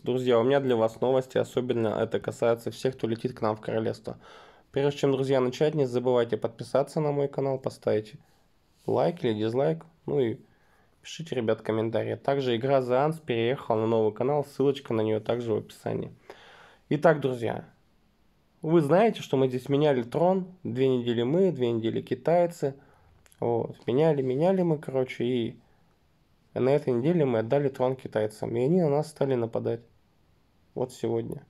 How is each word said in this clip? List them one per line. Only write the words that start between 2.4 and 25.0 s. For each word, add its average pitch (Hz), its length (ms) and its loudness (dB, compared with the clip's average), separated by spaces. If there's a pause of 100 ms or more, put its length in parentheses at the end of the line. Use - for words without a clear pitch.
всех, 127 260 -4
кто 117 120 -4
летит 113 240 -4
к - 80 -16
нам 110 160 0
в 110 40 -20
королевство. 113 580 -4 (520)
Прежде 139 300 0
чем, 143 100 4
друзья, 135 300 2
начать, 139 340 0
не 147 100 2
забывайте 120 520 2
подписаться 127 640 -2
на 147 100 0
мой 143 160 0
канал, 135 320 -4
поставить 110 560 -2 (720)
лайк 139 380 0
или 113 100 0
дизлайк, 131 500 -2 (220)
ну 143 140 -2
и 113 180 -2 (640)
пишите, - 320 -12
ребят, 113 260 0
комментарии. 110 540 -2
Также 131 420 0
игра 135 220 2
The 127 300 2
Ants 160 120 -4
переехала 117 600 -2
на 110 80 0
новый 110 240 2
канал, 143 320 -2
ссылочка 135 500 -2
на 110 60 2
неё 110 180 0
также 117 360 -2
в - 20 0
описании. 113 580 -8 (720)
Итак, 151 320 4
друзья, 120 440 -4 (1000)
вы 165 180 4
знаете, 175 420 2
что - 140 -2
мы 131 120 2
здесь 123 200 -6
меняли 139 360 2
трон, 180 420 2 (160)
две 123 240 0
недели 120 380 2
мы, 175 260 2
две 123 220 0
недели 113 280 -2
китайцы. 165 760 0 (640)
Вот. 117 460 -2
Меняли, 143 360 2
меняли 165 400 2
мы, 165 160 2
короче, 131 460 -4